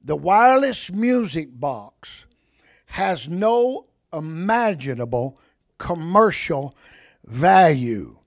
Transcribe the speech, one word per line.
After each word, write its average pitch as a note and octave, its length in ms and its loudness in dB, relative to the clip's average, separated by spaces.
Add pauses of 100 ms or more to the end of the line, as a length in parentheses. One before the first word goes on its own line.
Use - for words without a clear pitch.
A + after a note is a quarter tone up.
The C#3+ 120 -6
wireless A#3 720 2
music F3+ 680 -4
box A#2+ 640 -10 (640)
has F#3 400 -4
no A3+ 580 -2 (260)
imaginable D3+ 1300 -4 (400)
commercial E3+ 1000 0 (480)
value. B2+ 1040 2